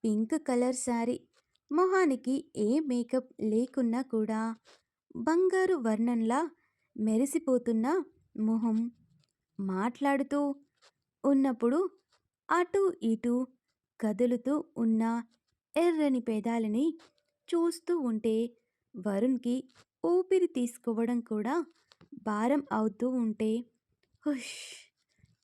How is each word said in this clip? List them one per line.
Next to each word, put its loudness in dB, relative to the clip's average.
పింక్ -2
కలర్ 2
శారీ, -2
మొహానికి 2
ఏ 2
మేకప్ -2
లేకున్నా 0
కూడా -4
బంగారు 2
వర్ణంలా 0
మెరిసిపోతున్న 0
మొహం, 0
మాట్లాడుతూ -2
ఉన్నప్పుడు 2
అటూ 2
ఇటూ 0
కదులుతూ 0
ఉన్న 0
ఎర్రని 2
పెదాలని -2
చూస్తూ 0
ఉంటే 0
వరుణ్కి 0
ఊపిరి 2
తీసుకోవడం -2
కూడా -2
భారం 0
అవుతూ 0
ఉంటే, -2
"హుష్" -8